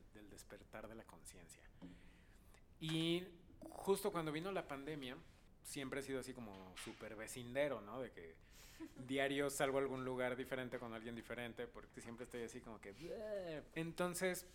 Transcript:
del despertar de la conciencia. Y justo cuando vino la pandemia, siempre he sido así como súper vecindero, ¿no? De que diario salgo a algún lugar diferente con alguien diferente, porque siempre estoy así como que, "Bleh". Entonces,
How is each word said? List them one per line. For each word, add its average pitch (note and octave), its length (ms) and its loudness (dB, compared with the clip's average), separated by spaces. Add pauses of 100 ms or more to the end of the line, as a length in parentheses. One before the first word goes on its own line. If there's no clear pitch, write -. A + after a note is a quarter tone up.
(140)
del G#2 160 -14
despertar G#2 580 -10
de A2 80 -8
la A2 80 -10
conciencia. - 580 -14 (1160)
Y E3 440 6 (460)
justo G3 420 4
cuando D#3+ 220 2
vino F3 180 0
la F3 160 0
pandemia, C#3 480 -4 (480)
siempre C3+ 380 0
he - 20 -4
sido C3 160 2
así B2 140 -4
como F#2+ 500 -8
súper A2 320 -6
vecindero, A#2+ 680 2
¿no? A2 200 -4
De A#2 100 -4
que E2+ 240 -10 (720)
diario C#3 420 6
salgo C#3 280 6
a C3+ 40 8
algún C3 240 2
lugar B2+ 300 4
diferente B2+ 420 0
con A#2+ 160 -4
alguien A2+ 220 -4
diferente, A#2 520 -2
porque G#2+ 340 -12
siempre A#2 240 -6
estoy A#2+ 180 -2
así A2+ 180 -4
como A2 200 -8
que, G2+ 100 -8
"Bleh". F3 720 -2 (120)
Entonces, F3 800 2